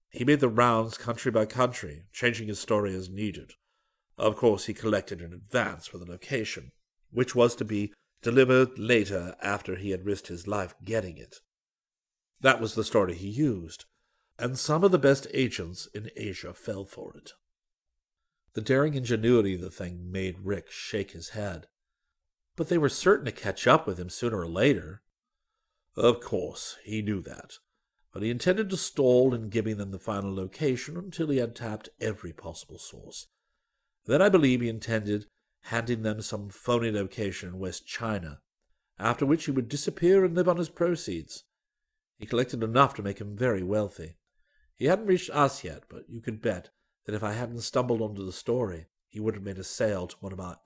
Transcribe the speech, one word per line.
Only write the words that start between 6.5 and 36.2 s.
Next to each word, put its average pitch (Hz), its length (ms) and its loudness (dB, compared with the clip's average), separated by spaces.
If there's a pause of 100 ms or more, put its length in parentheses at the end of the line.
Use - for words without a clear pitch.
which 123 240 0
was 120 220 6
to 117 80 -4
be 104 280 -2 (300)
delivered 127 560 6
later 98 640 0
after 101 340 -2
he 98 140 -6
had 92 160 -4
risked 101 220 -4
his 87 180 -10
life 101 360 -4
getting 95 360 -4
it. - 180 -20 (1040)
That 131 200 4
was 110 140 -4
the 110 100 0
story 92 300 2
he 95 140 -8
used, 107 560 -2 (540)
and 127 200 -4
some 156 240 0
of 190 100 8
the 175 60 6
best 139 360 4
agents 101 600 -2
in 104 220 -10
Asia 92 380 -10
fell 98 320 -8
for - 300 -16
it. - 160 -20 (1200)
The 110 80 -4
daring 139 320 4
ingenuity 113 600 4
of 87 60 -6
the 90 100 -8
thing 90 400 -10
made 95 300 -4
Rick 98 300 -6
shake - 420 -6
his 82 180 -14
head. 104 360 -8 (920)
But 165 120 -4
they 175 100 2
were 147 100 4
certain - 380 4
to 107 60 -4
catch - 340 -4
up 143 200 6
with 90 120 -4
him 90 120 -8
sooner 113 300 -2
or 82 80 -4
later. 92 540 2 (920)
Of 120 240 4
course, - 640 -6
he 107 160 -4
knew 101 220 -2
that, - 320 -16 (580)
but - 100 -8
he 113 80 -2
intended 185 400 0
to 190 60 -4
stall 127 560 4
in 113 160 -4
giving 107 280 0
them 98 160 -6
the 95 60 -8
final 101 360 -4
location 127 600 -4
until 175 320 -6
he 139 100 2
had 117 160 -2
tapped 110 340 -10 (120)
every 101 320 -6
possible - 460 -14
source. - 500 -14 (800)
Then 139 140 4
I 202 80 8
believe 139 320 6
he 120 80 0
intended 107 580 -2 (380)
handing 113 380 -2
them 107 200 -2